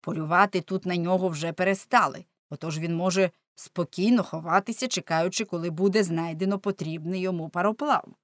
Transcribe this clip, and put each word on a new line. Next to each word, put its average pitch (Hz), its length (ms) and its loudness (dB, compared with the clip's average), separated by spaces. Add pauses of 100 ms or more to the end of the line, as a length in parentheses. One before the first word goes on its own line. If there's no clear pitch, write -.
Полювати 165 600 2
тут 185 240 -6
на 175 120 0
нього 180 320 2
вже 160 240 -4
перестали, 190 720 2 (240)
отож 156 300 -6
він 170 160 -2
може 180 360 2 (240)
спокійно 190 680 0
ховатися, 190 640 -2
чекаючи, 175 580 -2
коли 175 240 -4
буде 190 340 2
знайдено 170 560 -2
потрібний 170 640 -4
йому 175 280 -4
пароплав. 214 580 0 (160)